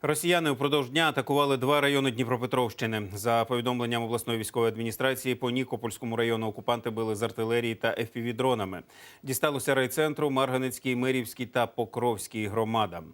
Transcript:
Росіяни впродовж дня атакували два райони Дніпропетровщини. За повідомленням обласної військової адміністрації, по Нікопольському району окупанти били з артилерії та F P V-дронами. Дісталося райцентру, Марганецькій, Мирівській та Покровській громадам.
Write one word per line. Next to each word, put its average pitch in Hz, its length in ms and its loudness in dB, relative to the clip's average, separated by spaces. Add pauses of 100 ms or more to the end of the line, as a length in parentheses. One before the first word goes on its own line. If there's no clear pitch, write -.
Росіяни 156 500 2
впродовж 139 380 2
дня 156 200 4
атакували 139 480 2
два 139 240 4
райони 139 300 2
Дніпропетровщини. 117 1000 -2
За 113 320 2
повідомленням 120 580 0
обласної 117 360 -2
військової 113 320 0
адміністрації, 120 640 -2
по 123 140 -2
Нікопольському 117 680 -4
району 113 320 0
окупанти 113 420 -2
били 110 260 -2
з 101 80 -2
артилерії 113 520 -2
та 113 120 -2
F 113 300 -4
P 117 60 -6
V-дронами. 113 580 0 (420)
Дісталося 139 520 0
райцентру, 151 540 2
Марганецькій, 131 680 0
Мирівській 123 500 -2
та 117 220 0
Покровській 113 800 -2
громадам. 107 680 -2